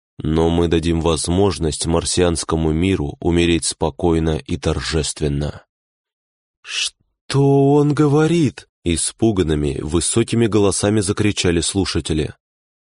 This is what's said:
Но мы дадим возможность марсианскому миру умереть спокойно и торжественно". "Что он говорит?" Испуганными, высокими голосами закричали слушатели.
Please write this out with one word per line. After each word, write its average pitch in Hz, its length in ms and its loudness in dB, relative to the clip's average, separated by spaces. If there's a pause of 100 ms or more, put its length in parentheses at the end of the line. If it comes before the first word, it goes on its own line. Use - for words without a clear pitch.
(180)
Но 80 320 0
мы 85 180 2
дадим 82 340 0
возможность 85 840 0
марсианскому 82 840 0
миру 85 480 -2
умереть 85 460 2
спокойно 80 720 -2
и - 200 -8
торжественно". 71 1080 -4 (960)
"Что - 1120 0
он 147 200 4
говорит?" 151 720 2 (180)
Испуганными, 78 960 0
высокими 113 680 0
голосами 104 540 2
закричали 95 640 0
слушатели. 82 720 -2 (640)